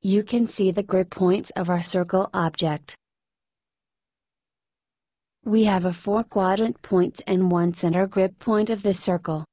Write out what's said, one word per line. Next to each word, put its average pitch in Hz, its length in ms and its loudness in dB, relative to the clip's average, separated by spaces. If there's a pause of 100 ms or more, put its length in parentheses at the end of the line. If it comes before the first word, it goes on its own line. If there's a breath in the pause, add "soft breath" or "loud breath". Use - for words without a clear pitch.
You 202 220 2
can 233 240 0
see 190 240 0
the 190 100 -2
grip 190 280 0
points 185 480 0
of 180 120 -4
our 175 120 0
circle 185 520 -2
object. 160 640 -2 (2500)
We 220 220 2
have 190 180 2
a 180 80 0
four 202 320 -2
quadrant 208 580 -2
point - 460 0
and 185 240 2
one 175 220 2
center 180 340 0
grip 190 320 -2
point 214 300 0
of 214 120 -4
the 202 120 0
circle. 170 600 -2